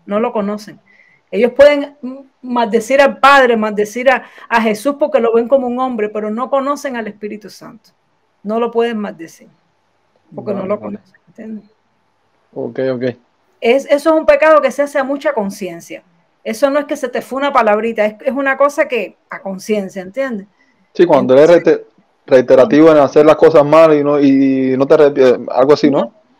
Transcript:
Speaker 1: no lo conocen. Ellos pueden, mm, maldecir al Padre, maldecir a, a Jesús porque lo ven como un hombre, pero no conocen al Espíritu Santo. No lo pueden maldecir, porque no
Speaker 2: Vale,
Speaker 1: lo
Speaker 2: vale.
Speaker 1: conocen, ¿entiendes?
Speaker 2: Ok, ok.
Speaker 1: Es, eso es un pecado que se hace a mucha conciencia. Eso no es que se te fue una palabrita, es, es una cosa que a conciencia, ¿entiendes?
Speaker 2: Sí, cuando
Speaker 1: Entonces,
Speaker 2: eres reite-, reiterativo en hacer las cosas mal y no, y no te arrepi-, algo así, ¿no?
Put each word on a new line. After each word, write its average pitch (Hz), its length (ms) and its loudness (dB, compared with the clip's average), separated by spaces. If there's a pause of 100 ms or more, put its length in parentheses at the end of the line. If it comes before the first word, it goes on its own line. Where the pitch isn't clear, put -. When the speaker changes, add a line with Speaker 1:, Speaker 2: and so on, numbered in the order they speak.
Speaker 1:
no 202 140 -4
lo 240 120 -4
conocen. 208 460 -8 (520)
Ellos 233 220 -2
pueden, 285 480 2
mm, 262 180 -14 (240)
maldecir 240 580 -2
al 269 180 2
Padre, 262 380 4
maldecir 214 520 -4
a, 247 160 0 (240)
a 226 140 0
Jesús 226 360 -4
porque 294 200 -2
lo 226 160 0
ven 233 140 -2
como 262 180 0
un 240 140 -6
hombre, 240 300 -6
pero 214 200 -8
no 240 180 -8
conocen 277 480 -6
al 220 120 -10
Espíritu 208 420 -14
Santo. - 400 -20 (540)
No 220 160 -4
lo 233 100 -4
pueden 233 280 -4
maldecir, 165 500 -14 (840)
porque - 180 -10
no 190 60 -8
Speaker 2:
Vale, 190 100 -8
Speaker 1:
lo 208 100 -6
Speaker 2:
vale. 208 200 -14
Speaker 1:
conocen, - 280 -20
¿entiendes? 220 380 -18 (880)
Speaker 2:
Ok, 127 260 -12 (160)
ok. 120 100 -8 (560)
Speaker 1:
Es, 262 260 -2
eso 294 240 0
es 320 100 2
un 311 60 -6
pecado 302 340 4
que 262 100 0
se 277 120 -4
hace 285 160 -6
a 269 60 0
mucha 285 280 -4
conciencia. 196 720 -10 (400)
Eso 220 260 -2
no 285 80 -2
es 285 60 -4
que 285 120 -8
se 269 120 -8
te - 140 -8
fue 254 160 -12
una 285 140 -4
palabrita, 220 520 0
es, 214 180 -6
es 262 100 -4
una 269 240 -4
cosa 285 300 0
que 220 300 -8 (140)
a 180 100 -16
conciencia, 196 640 -8
¿entiendes? 202 440 -10 (460)
Speaker 2:
Sí, 175 140 2
cuando 131 280 2
Speaker 1:
Entonces, 165 300 6
Speaker 2:
eres - 0 -
reite-, 156 220 0 (400)
reiterativo 131 680 4
en 151 60 4
hacer 147 260 2
las 151 120 4
cosas 151 280 4
mal 156 300 6
y 147 100 0
no, 147 160 0
y 135 560 0
no 135 100 0
te 156 80 4
arrepi-, 139 560 4
algo 135 220 2
así, 143 180 2
¿no? 160 220 -2 (280)